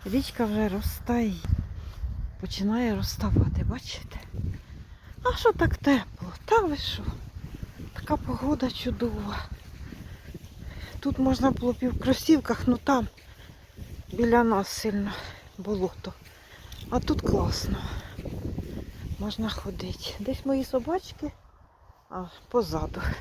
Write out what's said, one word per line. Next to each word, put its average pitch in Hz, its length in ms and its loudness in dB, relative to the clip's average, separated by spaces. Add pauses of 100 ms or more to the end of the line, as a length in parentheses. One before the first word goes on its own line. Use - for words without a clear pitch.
Річка 233 400 0
вже 214 240 2
розтає. 208 680 0 (1040)
Починає 214 540 2
розставати, - 680 4
бачите? - 560 -4 (1040)
А 494 140 2
що - 160 6
так - 240 4
тепло? 226 520 2 (160)
Та 440 160 6
ви 302 160 2
що? - 260 -4 (880)
Така - 240 -2
погода 254 540 0
чудова. 214 760 -4 (1500)
Тут 277 200 0
можна 262 320 6
було 240 220 2
б - 80 0
і 254 60 2
в - 120 0
кросівках, 262 680 4
ну 247 100 6
там 254 300 4 (1040)
біля 233 320 6
нас 196 240 4
сильно 202 440 -2 (460)
болото. 190 560 -2 (760)
А 247 100 2
тут - 220 2
класно. - 560 2 (1400)
Можна 214 300 -2
ходити. - 720 -6
Десь 254 260 -2
мої 269 180 2
собачки, 294 680 -2 (800)
а 185 160 -6 (240)
позаду. 160 520 0 (200)